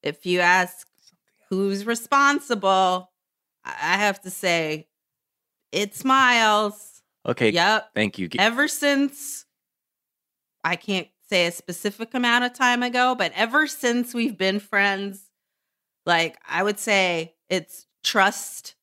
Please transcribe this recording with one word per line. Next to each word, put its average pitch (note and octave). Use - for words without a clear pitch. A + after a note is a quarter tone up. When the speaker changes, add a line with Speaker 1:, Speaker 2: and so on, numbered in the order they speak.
Speaker 1:
If -
you F3+
ask F3+
who's G3
responsible, A3+
I, -
I E3+
have G3+
to F#3
say E3
it's -
Miles. A3+
Speaker 2:
Okay. A#2+
Speaker 1:
Yep. F3+
Speaker 2:
Thank G#2
you. F2+
G- -
Speaker 1:
Ever A#3
since, C#4+
I E3+
can't F#3+
say F3+
a F3
specific G3+
amount B3
of B3
time B3
ago, B3
but F3
ever A#3+
since A#3+
we've A#3
been F#3+
friends, G3
like, E3
I E3+
would G#3
say F3+
it's -
trust -